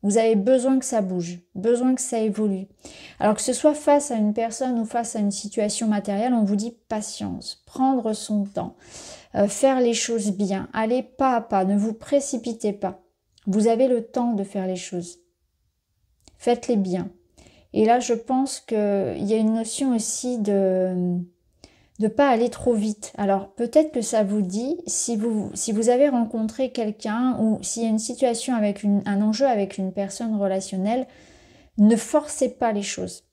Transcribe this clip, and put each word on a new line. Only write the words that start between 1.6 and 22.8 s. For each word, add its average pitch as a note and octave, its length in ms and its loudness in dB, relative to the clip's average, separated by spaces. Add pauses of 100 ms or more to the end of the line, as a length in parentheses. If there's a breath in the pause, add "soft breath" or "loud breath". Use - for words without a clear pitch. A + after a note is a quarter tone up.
que B3+ 60 -4
ça - 180 -4
évolue. G#3 480 -2 (520 loud breath)
Alors G#3+ 140 2
que G#3+ 80 -4
ce B3+ 120 -2
soit D4 200 4
face C#4+ 380 2
à A#3 60 -2
une G#3 160 2
personne A#3 460 -2
ou A3 60 -2
face A#3 300 -6
à A3+ 40 -4
une G3+ 120 0
situation G#3+ 560 -4
matérielle, G#3 480 0
on A3 80 2
vous G3+ 120 0
dit A3 220 -4 (120)
patience, - 760 -8
prendre B3+ 480 0
son G#3+ 300 -2
temps, - 320 -8 (580 loud breath)
euh, G3+ 140 2
faire C4 320 2
les A#3 160 2
choses A3 340 -2
bien, G3 440 -2
aller A3+ 280 0
pas B3+ 360 0
à A3 40 0
pas, G3 240 0
ne G3+ 100 2
vous G#3+ 180 0
précipitez A#3 760 -2
pas. G3 300 -6 (460)
Vous G#3 200 4
avez A#3 200 4
le A#3+ 160 2
temps A#3+ 300 -2
de G3 100 0
faire G3 220 -4
les F#3 100 -2
choses. F3+ 440 -10 (1200)
Faites-les A#3+ 380 0
bien. F#3 340 -2 (640 soft breath)
Et G#3+ 120 4
là, A#3+ 140 6
je A#3+ 160 0
pense B3+ 440 -2
qu'il - 180 -4 (460)
y G#3 120 0
a - 20 2
une A3 160 2
notion A3+ 420 -2
aussi B3 440 -4
de, F#3 800 0 (800 soft breath)
de G#3+ 80 2
pas C#4+ 200 2
aller A#3 220 4
trop A#3+ 240 0
vite. G#3+ 460 -4